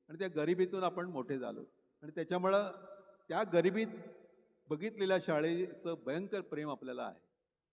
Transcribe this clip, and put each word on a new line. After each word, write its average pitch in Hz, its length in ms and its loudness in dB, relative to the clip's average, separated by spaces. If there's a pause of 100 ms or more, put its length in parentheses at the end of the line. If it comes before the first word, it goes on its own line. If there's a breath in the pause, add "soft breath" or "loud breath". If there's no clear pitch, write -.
आणि 160 100 -14
त्या 190 100 -2
गरिबीतून 180 540 2
आपण 180 240 0
मोठे 139 320 -4
झालो 117 260 -6 (380)
आणि 151 80 -12
त्याच्यामुळं 180 640 2 (560)
त्या 175 140 2 (100)
गरिबीत 185 340 6 (800)
बघितलेल्या 190 520 0
शाळेचं 170 720 0 (120)
भयंकर 190 340 -4
प्रेम 151 300 -6
आपल्याला 127 320 -8
आहे. 95 180 -10 (520)